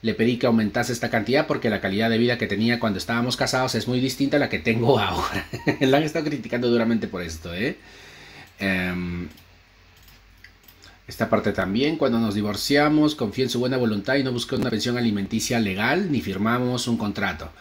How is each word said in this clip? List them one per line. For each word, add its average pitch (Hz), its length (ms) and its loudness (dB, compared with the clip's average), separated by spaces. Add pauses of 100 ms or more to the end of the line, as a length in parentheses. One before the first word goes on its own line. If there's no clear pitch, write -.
Le 113 140 0
pedí 117 220 2
que 127 100 0
aumentase 113 460 2
esta 120 180 -4
cantidad 120 380 2
porque 123 220 0
la 98 100 0
calidad 101 280 0
de 113 100 2
vida 120 200 2
que 113 80 -2
tenía 110 320 2
cuando 107 220 -2
estábamos 120 360 -2
casados 127 380 0
es 110 140 -2
muy 123 100 0
distinta 135 380 0
a 143 40 4
la 131 80 0
que 104 120 -4
tengo 117 400 4
ahora". 95 440 -2 (200)
<laughs> - 160 0
La 135 160 4
han 156 80 4
estado 151 220 -2
criticando 120 420 -2
duramente 113 400 2
por 90 140 -6
esto, 85 300 -10
¿eh? 113 240 -4 (840)
Em, 90 680 -2 (1800)
esta 104 200 -4
parte - 220 2
también, 113 460 0
"Cuando 120 240 2
nos 104 160 0
divorciamos, 147 800 2
confié 120 260 -2
en 123 80 -2
su 123 80 -2
buena 127 180 0
voluntad 113 380 0
y 143 80 2
no 131 80 0
busqué 120 240 -4
una 120 160 0
pensión 120 260 -2
alimenticia 113 600 0
legal 117 540 0
ni 123 80 0
firmamos 120 680 -2
un 120 100 0
contrato. 98 540 -4 (100)